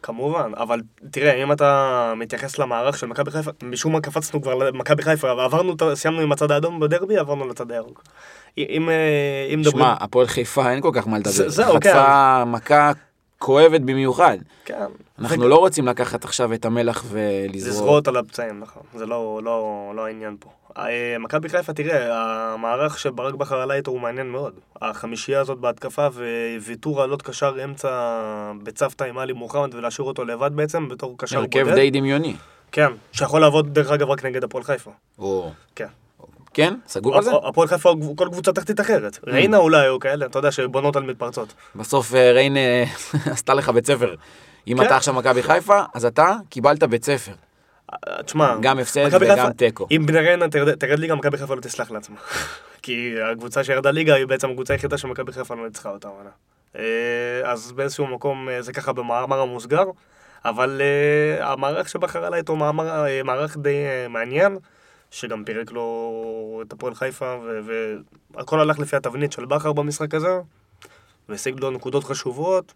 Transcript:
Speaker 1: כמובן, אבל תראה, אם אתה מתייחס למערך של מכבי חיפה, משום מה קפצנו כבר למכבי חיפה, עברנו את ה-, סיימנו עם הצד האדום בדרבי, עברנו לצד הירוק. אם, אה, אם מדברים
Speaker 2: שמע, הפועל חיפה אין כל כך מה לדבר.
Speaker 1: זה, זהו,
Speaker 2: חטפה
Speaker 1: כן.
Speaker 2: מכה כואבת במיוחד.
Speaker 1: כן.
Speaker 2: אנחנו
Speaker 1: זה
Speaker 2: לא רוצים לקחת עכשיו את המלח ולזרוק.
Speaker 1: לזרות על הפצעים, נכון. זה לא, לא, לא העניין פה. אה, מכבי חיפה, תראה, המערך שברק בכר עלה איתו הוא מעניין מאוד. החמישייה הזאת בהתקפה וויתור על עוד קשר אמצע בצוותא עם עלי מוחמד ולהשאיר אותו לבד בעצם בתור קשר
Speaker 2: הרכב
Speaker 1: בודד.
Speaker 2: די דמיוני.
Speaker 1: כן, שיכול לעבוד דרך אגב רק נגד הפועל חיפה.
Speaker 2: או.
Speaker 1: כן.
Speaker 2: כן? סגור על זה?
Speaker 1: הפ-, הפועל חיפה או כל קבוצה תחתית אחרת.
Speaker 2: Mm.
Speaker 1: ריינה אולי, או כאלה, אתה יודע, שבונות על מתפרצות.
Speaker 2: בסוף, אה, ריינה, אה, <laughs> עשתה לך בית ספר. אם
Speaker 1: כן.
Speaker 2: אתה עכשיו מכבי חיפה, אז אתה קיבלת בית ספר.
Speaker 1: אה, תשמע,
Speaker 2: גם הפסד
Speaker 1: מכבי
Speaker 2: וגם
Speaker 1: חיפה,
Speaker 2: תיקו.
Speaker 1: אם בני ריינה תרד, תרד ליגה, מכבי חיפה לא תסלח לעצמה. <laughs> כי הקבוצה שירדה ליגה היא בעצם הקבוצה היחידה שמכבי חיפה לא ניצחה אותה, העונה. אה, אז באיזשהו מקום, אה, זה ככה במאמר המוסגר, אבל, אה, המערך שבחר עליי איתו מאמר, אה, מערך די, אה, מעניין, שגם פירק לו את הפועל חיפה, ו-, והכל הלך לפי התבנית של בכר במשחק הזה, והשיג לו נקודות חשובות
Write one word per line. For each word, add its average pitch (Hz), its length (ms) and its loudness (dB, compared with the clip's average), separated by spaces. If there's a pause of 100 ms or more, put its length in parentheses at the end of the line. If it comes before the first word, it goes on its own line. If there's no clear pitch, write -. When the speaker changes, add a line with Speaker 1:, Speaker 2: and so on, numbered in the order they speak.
Speaker 1:
כמובן, 131 540 -4
אבל 117 240 -2 (300)
תראה, 135 320 2
אם 143 80 0
אתה 135 640 2
מתייחס 117 440 -8
למערך 127 380 -2
של 123 100 -8
מכבי 143 240 -4
חיפה, 151 200 -6 (120)
משום 123 300 -4
מה 160 80 0
קפצנו 147 400 -4
כבר 131 140 -2
למכבי 131 480 0
חיפה, 151 280 2
עברנו 151 420 0
את 156 80 -4
ה-, 151 140 2
סיימנו 160 260 -2
עם 147 100 2
הצד 147 200 2
האדום 160 280 0
בדרבי, 175 380 0
עברנו 143 300 -2
לצד 120 240 -10
הירוק. 117 320 -10 (540)
אם, 160 320 -2
אה, 147 640 0
אם 156 60 0
מדברים 147 180 4
Speaker 2:
שמע, 127 220 6
הפועל 123 280 4
חיפה 123 440 0
אין 135 100 0
כל 160 120 2
כך 110 140 0
מה 110 100 0
לדבר. 104 140 0
Speaker 1:
זה, - 180 2
זהו, 185 260 4
Speaker 2:
חטפה 139 680 8
Speaker 1:
כן. 120 60 -4
Speaker 2:
מכה 147 400 4 (500)
כואבת 156 400 8
במיוחד. 131 560 2 (280)
Speaker 1:
כן. - 200 -8 (340)
Speaker 2:
אנחנו 120 240 0
Speaker 1:
זה 123 60 6
Speaker 2:
לא 147 60 8
רוצים 165 320 6
לקחת 117 380 -2
עכשיו 120 280 -2
את 113 120 -6
המלח 117 440 0
ולזרוק. 101 680 -4
Speaker 1:
לזרות 143 320 4
על 127 100 0
הפצעים, 110 420 -6
נכון. - 240 -20 (120)
זה 110 100 -10
לא, 110 380 -6
לא, 107 520 -4
לא 110 100 -6
העניין 110 340 -12
פה. - 100 -20 (280)
אה, 120 420 -4
מכבי 156 300 -4
חיפה, 175 240 -2
תראה, 143 420 -2 (380)
המערך 123 460 -2
שברק 131 340 -6
בכר 139 280 -4
עלה 135 120 -4
איתו 139 180 -4
הוא 127 80 -6
מעניין 123 300 -6
מאוד. 127 240 -8 (280)
החמישייה 113 580 -4
הזאת 135 180 -4
בהתקפה 123 500 -2 (520)
וויתור 117 420 -4
על 131 80 2
עוד 139 120 -4
קשר 135 420 -2
אמצע 139 260 -6 (760)
בצוותא 135 400 -4
עם 123 140 -8
עלי 131 160 -6
מוחמד 123 420 -6
ולהשאיר 117 320 -6
אותו 131 180 -6
לבד 120 300 -2
בעצם 151 340 -2
בתור 123 280 -12
קשר 123 220 -6
Speaker 2:
הרכב 127 240 2
Speaker 1:
בודד. 123 120 4
Speaker 2:
די 135 140 8
דמיוני. 139 460 0 (360)
Speaker 1:
כן, 147 200 4 (200)
שיכול 143 300 2
לעבוד 147 320 6
דרך 143 180 2
אגב 143 180 2
רק 135 160 -2
נגד 127 180 -4
הפועל 123 200 -8
חיפה. 127 280 -6 (280)
Speaker 2:
או. 95 320 -4 (240)
Speaker 1:
כן. 107 120 -10 (640)
Speaker 2:
כן? 165 200 2 (140)
סגור 135 300 0
על 202 60 6
זה? 240 80 2
Speaker 1:
הפ-, - 160 2
הפועל 165 200 2
חיפה 175 220 4
או 151 260 0
כל 180 160 0
קבוצה 180 220 0
תחתית 208 260 -2
אחרת. 180 360 0
Speaker 2:
Mm. - 160 -14
Speaker 1:
ריינה 196 260 6
אולי, 156 320 6
או 131 100 0
כאלה, 143 260 -2
אתה 127 140 -4
יודע, 143 120 2
שבונות 135 440 0
על 139 80 0
מתפרצות. 120 500 -8 (220)
Speaker 2:
בסוף, 120 400 0
אה, 127 160 10
ריינה, 139 280 6
אה, 123 240 4 (300)
<laughs> 143 200 -2
עשתה 135 200 0
לך 135 160 2
בית 117 180 2
ספר. 120 280 2 (520)
אם 120 100 0
Speaker 1:
כן. 135 80 6
Speaker 2:
אתה 135 100 6
עכשיו 135 180 2
מכבי 127 300 2
חיפה, 190 380 4 (120)
אז 120 120 -4
אתה 160 300 4 (140)
קיבלת 147 340 2
בית 117 220 0
ספר. 139 260 -2 (600)
Speaker 1:
אה, - 320 -10
תשמע, 143 380 2
Speaker 2:
גם 131 180 2
הפסד 143 280 0
Speaker 1:
מכבי 180 180 6
Speaker 2:
וגם 196 120 6
Speaker 1:
חיפה, 127 160 0
Speaker 2:
תיקו. - 380 0
Speaker 1:
אם 156 140 2
בני 160 140 4
ריינה 170 300 2
תרד, 147 260 2
תרד 143 240 0
ליגה, 160 160 0
מכבי 143 220 -2
חיפה 135 180 -6
לא 127 60 -10
תסלח 117 300 -8
לעצמה. 107 240 -12 (380)
<laughs> - 300 -20
כי 120 320 -6 (160)
הקבוצה 120 320 -4
שירדה 135 280 2
ליגה 156 240 4
היא 135 100 2
בעצם 131 240 -2
הקבוצה 127 240 -4
היחידה 139 240 -4
שמכבי 131 340 -8
חיפה 123 240 -10
לא 113 100 -10
ניצחה 110 240 -12
אותה, 101 180 -14
העונה. 98 220 -18 (460)
אה, 120 760 -4
אז 120 200 -8
באיזשהו 139 360 -4
מקום, 131 420 -6
אה, 123 120 -6
זה 123 120 -14
ככה 139 200 -6
במאמר 127 480 -2
המוסגר, 123 440 0 (600)
אבל, 127 360 0
אה, 147 720 2
המערך 143 380 -4
שבחר 170 360 -6
עליי 175 140 -2
איתו 160 160 -2
מאמר, 156 500 -2
אה, 135 180 -2
מערך 147 340 -4
די, 143 280 -2
אה, 127 240 -4
מעניין, 135 480 0 (540)
שגם 110 320 -10
פירק 113 280 -8
לו 113 960 -8
את - 60 -18
הפועל 120 220 -8
חיפה, 131 480 -6
ו-, 110 180 -8 (720)
והכל 156 260 -4
הלך 151 200 2
לפי 143 160 -4
התבנית 135 360 -4
של 120 140 -10
בכר 147 280 -2
במשחק 147 400 -4
הזה, 180 260 -2 (920)
והשיג 131 300 -8
לו 135 120 -2
נקודות 131 320 -4
חשובות 143 720 -4